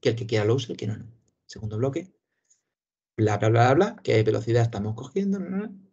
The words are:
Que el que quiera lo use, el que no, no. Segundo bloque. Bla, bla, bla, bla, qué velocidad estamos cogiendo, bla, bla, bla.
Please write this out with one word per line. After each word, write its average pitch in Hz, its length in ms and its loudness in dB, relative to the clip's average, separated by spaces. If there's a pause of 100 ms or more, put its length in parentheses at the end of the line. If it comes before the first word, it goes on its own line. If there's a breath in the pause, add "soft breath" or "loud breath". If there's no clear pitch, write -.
Que 127 100 2
el 113 60 -4
que 113 100 -8
quiera 107 180 0
lo 110 100 2
use, - 180 -4
el - 60 -10
que - 80 -6
no, 107 100 -6
no. - 100 -16 (400)
Segundo 107 300 -10
bloque. 139 360 -4 (1040)
Bla, 107 220 2
bla, 107 100 2
bla, 117 260 6
bla, 196 280 2
qué 110 220 2
velocidad 113 400 2
estamos 110 320 -4
cogiendo, 196 420 -4
bla, 185 100 -8
bla, 190 100 -4
bla. 214 140 -8 (200)